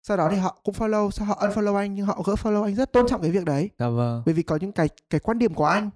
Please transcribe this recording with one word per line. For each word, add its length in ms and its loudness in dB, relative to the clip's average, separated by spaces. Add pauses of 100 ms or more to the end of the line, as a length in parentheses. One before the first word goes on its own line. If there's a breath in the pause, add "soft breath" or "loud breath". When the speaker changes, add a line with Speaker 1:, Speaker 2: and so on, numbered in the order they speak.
Speaker 1:
sau 80 0
đó 140 2
thì 60 0
họ 280 -2
cũng 100 -2
follow, 360 0
sau 160 -4
họ 200 0
unfollow 280 0
anh 200 -2
nhưng 120 -2
họ 200 -2
gỡ 80 2
follow 280 0
anh, 120 -2
rất 180 -2
tôn 160 6
trọng 140 -2
cái 80 2
việc 140 0
đấy. 340 0
Speaker 2:
Dạ 100 0
vâng. 380 -2
Speaker 1:
Bởi 80 2
vì 80 0
có 180 -2
những 120 -6
cái, 160 0 (220)
cái 100 0
quan 180 -2
điểm 160 2
của 100 0
anh 320 0